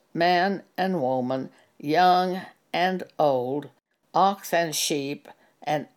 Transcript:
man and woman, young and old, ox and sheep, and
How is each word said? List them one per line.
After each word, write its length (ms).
man 500
and 240
woman, 480
young 640
and 320
old, 500
ox 400
and 220
sheep, 520
and 340